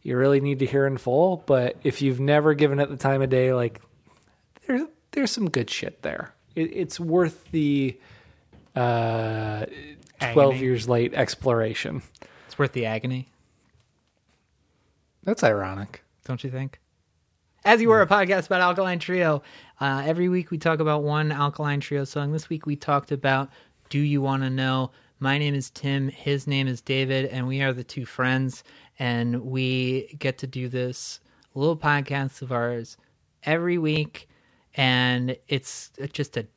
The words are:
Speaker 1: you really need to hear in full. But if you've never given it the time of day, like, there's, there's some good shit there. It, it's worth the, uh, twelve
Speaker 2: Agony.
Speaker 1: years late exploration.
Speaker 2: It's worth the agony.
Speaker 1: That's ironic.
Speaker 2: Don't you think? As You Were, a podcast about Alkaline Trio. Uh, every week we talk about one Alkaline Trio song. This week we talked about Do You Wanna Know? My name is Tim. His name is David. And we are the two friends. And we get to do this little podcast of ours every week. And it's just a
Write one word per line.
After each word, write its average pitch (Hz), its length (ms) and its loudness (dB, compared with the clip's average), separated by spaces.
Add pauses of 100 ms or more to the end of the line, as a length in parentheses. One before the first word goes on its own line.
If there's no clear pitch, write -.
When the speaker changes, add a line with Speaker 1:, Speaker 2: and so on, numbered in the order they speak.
Speaker 1:
you 127 140 -4
really 135 240 4
need 139 200 -2
to 135 60 2
hear 139 220 2
in 131 100 -2
full. 165 480 2
But 127 380 2
if 135 180 0
you've 135 200 0
never 147 320 6
given 139 260 4
it 143 100 0
the 143 60 -8
time 135 260 0
of 131 80 0
day, 131 240 4
like, 120 280 -2 (840)
there's, 269 180 0 (280)
there's 269 200 0
some 190 180 -2
good 120 200 -2
shit - 340 -8
there. - 300 -8 (220)
It, 165 180 -2
it's 170 280 -6
worth 170 500 0
the, 143 480 0 (800)
uh, 110 880 -2 (680)
twelve 139 220 6
Speaker 2:
Agony. 127 60 -4
Speaker 1:
years 123 280 -2
late 120 260 2
exploration. 117 880 -2 (460)
Speaker 2:
It's - 120 -16
worth 139 140 0
the 117 120 -2
agony. 127 420 -4 (2000)
Speaker 1:
That's 208 200 -2
ironic. 101 600 0 (220)
Speaker 2:
Don't 127 180 -8
you 135 60 -8
think? 131 300 -10 (840)
As 220 180 8
You 226 80 4
Were, 220 120 8
a 175 60 6
podcast 190 380 4
about 185 160 2
Alkaline 180 380 2
Trio. 170 420 0 (400)
Uh, 139 240 0
every 175 240 2
week 180 220 0
we 165 60 -4
talk 160 220 0
about 151 240 2
one 151 280 0
Alkaline 143 480 -2
Trio 139 240 -4
song. 143 280 -4
This 156 180 -6
week 156 160 -8
we 147 100 -2
talked 143 360 -2
about 135 380 0 (400)
Do 143 100 -2
You 143 220 0
Wanna 135 280 -2
Know? 131 420 -2 (280)
My 135 180 0
name 147 180 0
is 135 160 -6
Tim. 139 380 -4
His 139 360 -4
name 135 220 0
is 123 140 -4
David. 135 440 0
And 127 220 -4
we 135 140 -2
are 135 120 0
the 123 100 -8
two 123 220 -10
friends. 131 580 -2 (360)
And 120 460 -2
we 131 720 -2
get 135 200 -4
to 139 80 -8
do 127 220 -8
this 123 500 -6 (360)
little 156 220 0
podcast 139 640 -2
of 127 100 -8
ours 120 460 -4 (460)
every 170 340 2
week. 156 520 -2 (460)
And 127 600 2 (120)
it's - 440 -6 (220)
just - 240 -6
a 110 80 -6 (120)